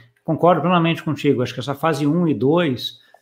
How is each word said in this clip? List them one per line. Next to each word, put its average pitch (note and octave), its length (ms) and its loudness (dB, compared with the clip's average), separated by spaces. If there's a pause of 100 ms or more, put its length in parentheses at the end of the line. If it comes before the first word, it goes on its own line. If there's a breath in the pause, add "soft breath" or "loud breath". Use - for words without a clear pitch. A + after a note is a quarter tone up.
(240 soft breath)
Concordo E3 380 2
plenamente E3 420 0
contigo, C3+ 400 0
acho A#2 100 -6
que - 60 -10
essa C3+ 160 -6
fase D3+ 320 -2
um E3+ 200 0
e D3+ 60 0
dois C#3 640 0 (240 soft breath)